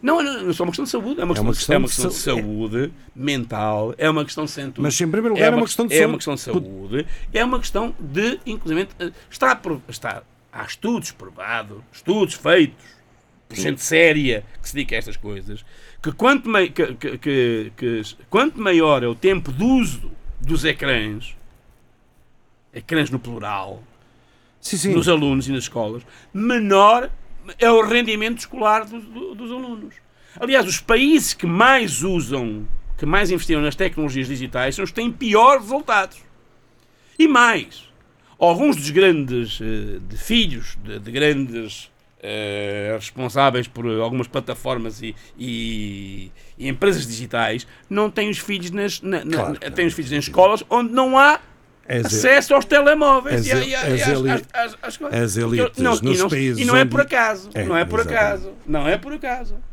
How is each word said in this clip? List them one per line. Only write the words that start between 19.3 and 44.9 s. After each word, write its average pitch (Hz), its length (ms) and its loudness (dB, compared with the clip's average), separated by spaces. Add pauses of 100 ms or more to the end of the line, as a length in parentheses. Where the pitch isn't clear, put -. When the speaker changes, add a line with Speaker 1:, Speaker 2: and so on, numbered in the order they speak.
Speaker 1:
de 143 100 -2
uso 254 480 0 (300)
dos 160 240 0
ecrãs, 117 680 -4 (1400)
ecrãs 147 360 -2
no 123 100 -4
plural, 104 640 -8 (800)
Speaker 2:
Sim, - 180 -6
sim. 185 160 0
Speaker 1:
nos 170 140 0
alunos 143 400 2
e 135 40 -4
nas 131 120 -4
escolas, 113 400 -8 (300)
menor 214 760 4 (500)
é 233 100 6
o 226 160 8
rendimento 226 540 0
escolar 214 460 0
dos, 220 180 -14
do, 233 320 -14
dos 233 160 -12
alunos. 247 440 -12 (440)
Aliás, 247 260 2
os 180 140 -4
países 269 540 4
que - 120 -6
mais 208 580 4
usam, 127 600 -2 (320)
que - 80 -4
mais 185 240 2
investiram 160 320 0
nas 147 140 0
tecnologias 143 520 -2
digitais 127 480 -4
são 196 80 -4
os 175 80 -4
que - 40 -12
têm 233 160 -2
piores 233 520 6
resultados. 220 540 -2 (1040)
E 320 80 8
mais, 240 560 4 (560)
alguns 175 380 4
dos 143 120 -6
grandes, 143 720 2
eh, 107 460 -4
de - 100 -8
filhos 190 680 -2
de, 107 140 -10
de 107 140 -12
grandes, 127 800 -2 (300)
eh, 104 760 -6
responsáveis 123 720 -2
por 120 180 -12 (140)
algumas 120 280 -4
plataformas 120 760 -8